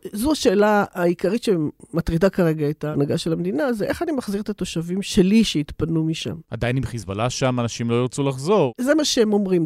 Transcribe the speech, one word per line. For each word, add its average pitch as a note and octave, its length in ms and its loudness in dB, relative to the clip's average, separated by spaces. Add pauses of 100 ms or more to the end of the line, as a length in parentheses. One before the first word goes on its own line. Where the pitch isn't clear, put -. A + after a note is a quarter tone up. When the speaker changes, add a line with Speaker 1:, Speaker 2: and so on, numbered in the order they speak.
(120)
Speaker 1:
זו A#3 200 0
השאלה G#3 600 4
העיקרית F3+ 500 0
שמטרידה E3 880 0
כרגע D#3 400 0
את - 140 -8
ההנהגה D3 340 0
של E3 140 -2
המדינה, A3 400 -2
זה G3+ 120 -2
איך - 180 -4
אני E4 100 -2
מחזיר G#3+ 280 -4
את G#3 80 -6
התושבים F3+ 540 -4
שלי G#3 420 4
שהתפנו D#3+ 600 -2
משם. D#3+ 300 -4 (160)
Speaker 2:
עדיין A#2 260 -2
עם C3+ 80 -2
חיזבאללה G#2+ 460 -4
שם, B2+ 300 0
אנשים A#2 300 -2
לא A#2 40 2
ירצו B2 280 0
לחזור. C#3 580 2
Speaker 1:
זה C4+ 140 2
מה D#4 100 2
שהם A3 280 2
אומרים, F#3+ 340 2